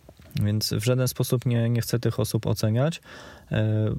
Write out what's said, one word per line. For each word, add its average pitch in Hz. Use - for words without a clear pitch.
Więc 107
w 107
żaden 127
sposób 123
nie, 117
nie 117
chcę 117
tych 117
osób 110
oceniać. 113
E, 107